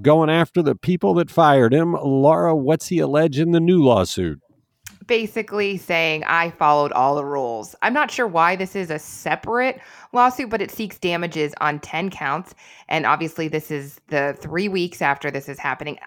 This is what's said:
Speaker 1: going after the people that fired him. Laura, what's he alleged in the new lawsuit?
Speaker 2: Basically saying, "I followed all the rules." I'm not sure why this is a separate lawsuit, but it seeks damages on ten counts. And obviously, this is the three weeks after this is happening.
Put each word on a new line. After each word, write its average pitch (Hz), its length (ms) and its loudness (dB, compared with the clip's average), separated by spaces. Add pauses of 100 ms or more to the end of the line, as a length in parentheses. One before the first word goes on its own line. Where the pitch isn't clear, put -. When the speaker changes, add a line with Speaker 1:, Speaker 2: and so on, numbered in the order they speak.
Speaker 1:
going 151 300 4
after 165 320 2
the 151 140 2
people 185 380 0
that 170 160 0
fired 139 440 6
him. 165 200 2
Laura, 156 600 4
what's 151 340 0
he 170 120 0
alleged 147 400 2
in 165 100 0
the 170 100 4
new 175 220 4
lawsuit? 92 560 2 (680)
Speaker 2:
Basically 208 720 -2
saying, 160 500 -2
"I 170 220 0
followed 147 420 2
all 135 240 2
the 143 80 -4
rules." 127 580 -6
I'm 220 100 0
not 294 160 -2
sure 240 200 -4
why 170 260 2
this 185 220 -8
is 190 120 -6
a 151 120 -8
separate 233 800 -4 (320)
lawsuit, 247 360 0
but 208 140 -4
it - 80 -6
seeks 214 260 -10
damages 170 640 -4
on 151 200 -2
ten 175 280 -6
counts. 156 460 -8 (340)
And 160 160 -4
obviously, 156 440 -2
this 156 240 -8
is 143 340 -10
the 143 340 -4
three 170 280 -6
weeks 180 340 -4
after 143 260 -2
this 139 200 -8
is 139 100 -14
happening. 147 480 -8